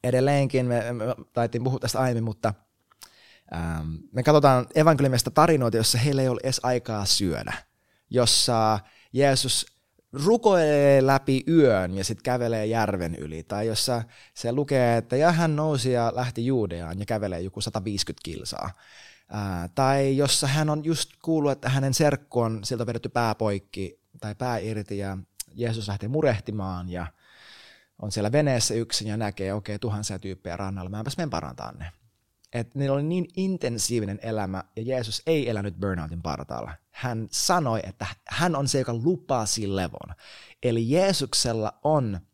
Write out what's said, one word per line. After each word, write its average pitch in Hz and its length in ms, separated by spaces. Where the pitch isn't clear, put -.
Edelleenkin, 131 600
me, 120 260
me 113 120
taittiin 117 320
puhua 127 140
tästä - 200
aiemmin, 120 260
mutta – 107 300
Ähm, 80 400
me 117 100
katsotaan 139 520
evankeliumista 139 560
tarinoita, 143 460
jossa 110 220
heillä 135 240
ei 131 60
ole 120 140
edes 131 200
aikaa 120 420
syödä, 71 480
jossa 113 680
Jeesus 135 540
rukoilee 151 920
läpi 135 420
yön 110 460
ja 95 100
sit 107 180
kävelee 117 440
järven 101 480
yli, 78 280
tai 104 240
jossa 113 360
se 117 180
lukee, 131 440
että 117 200
ja 165 160
hän 160 240
nousi 143 360
ja 117 220
lähti 123 320
Juudeaan 90 520
ja 101 80
kävelee 101 340
joku 95 200
sataviiskyt 104 640
kilsaa. - 480
Ää, 92 400
tai 135 420
jossa 143 300
hän 151 240
on 151 140
just 165 260
kuullut, 151 300
että 131 160
hänen 135 260
serkku 139 460
on, 113 240
siltä 120 180
on 107 40
vedetty 117 220
pää 113 260
poikki 101 680
tai 104 140
pää 123 240
irti 104 400
ja 98 200
Jeesus 113 340
lähtee 101 200
murehtimaan 104 800
ja 87 180
on 107 100
siellä 104 200
veneessä 131 420
yksin 110 340
ja 107 80
näkee, 98 380
okei, 104 240
tuhansia 104 400
tyyppejä 92 380
rannalla, 95 340
mäpäs 117 260
menen 160 140
parantaa 69 420
ne. 87 200
Et 117 220
niillä 139 200
oli 143 80
niin 170 240
intensiivinen 120 840
elämä, 101 420
ja 110 60
Jeesus 120 440
ei 151 220
elänyt 101 280
burnoutin 85 460
partaalla. 65 520
Hän 113 400
sanoi, 143 540
että 95 220
hän 165 280
on 139 120
se, 139 100
joka 123 160
lupasi 113 840
levon. - 380
Eli 117 280
Jeesuksella 131 800
on 123 360